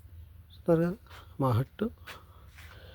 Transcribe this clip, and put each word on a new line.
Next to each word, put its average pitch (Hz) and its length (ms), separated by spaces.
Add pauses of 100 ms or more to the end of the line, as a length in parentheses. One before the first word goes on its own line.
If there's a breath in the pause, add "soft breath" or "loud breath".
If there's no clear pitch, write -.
(460)
చూస్తున్నారు - 400
కదా 185 100 (440 loud breath)
మా 135 180
హట్టు. 135 280 (1080 loud breath)